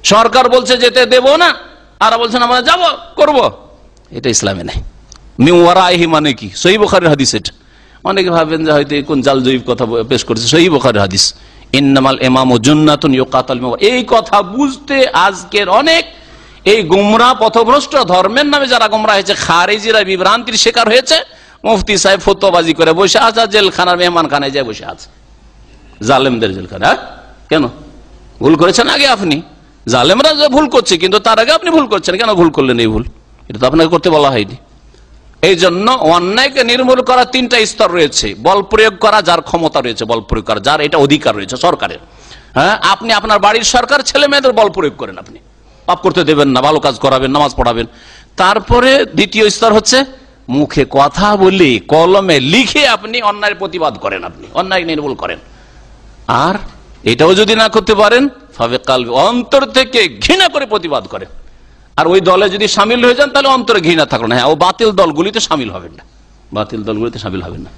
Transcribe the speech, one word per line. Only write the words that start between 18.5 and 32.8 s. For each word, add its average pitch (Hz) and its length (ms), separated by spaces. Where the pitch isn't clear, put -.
যারা 226 200
গুমরা 214 260
হয়েছে, 196 200
খারেজিরা 208 720
বিভ্রান্তির 190 500
শিকার 233 360
হয়েছে। 254 260
মুফতি 208 320
সাহেব 196 220
ফতোয়াবাজি 175 540
করে 160 200
বসে 190 260
আছে, 226 280
জেলখানার 185 500
মেহমানখানায় 156 540
যায় 139 140
বসে 107 200
আছে, - 240
জালেমদের 120 480
জেলখানা। 95 320
হ্যাঁ? - 120
কেন? 147 180
ভুল 147 160
করেছেন 185 320
আগে 277 200
আপনি, 190 340
জালেমরা 185 460
যে 294 140
ভুল 285 220
করছে, 208 280
কিন্তু 185 220
তার 220 200
আগে 233 120
আপনি 330 180
ভুল 294 180
করছেন, 190 300
কেন 220 160
ভুল 170 160
করলেন 127 300
এই 113 80